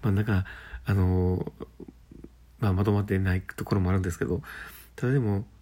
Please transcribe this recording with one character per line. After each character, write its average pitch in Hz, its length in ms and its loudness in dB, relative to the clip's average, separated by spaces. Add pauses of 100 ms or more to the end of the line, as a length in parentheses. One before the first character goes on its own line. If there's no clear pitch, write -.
ま 107 80 2
あ、 - 20 4
な 104 100 2
ん - 20 2
か、 98 200 2 (400)
あ 101 100 0
の 92 440 2
ー、 - 280 -8 (920)
ま 107 120 2
あ、 - 20 2
ま 95 120 2
と 104 80 4
ま 101 80 4
っ 104 40 0
て 98 140 0
な 95 160 2
い 92 80 -2
と - 220 -10
こ - 100 0
ろ 101 60 4
も 90 100 2
あ - 20 4
る 95 60 4
ん 92 40 0
で 90 80 0
す - 80 -6
け - 60 -2
ど、 117 180 -2 (520)
た 123 140 -2
だ 127 40 2
で 143 60 4
も 104 260 2 (180)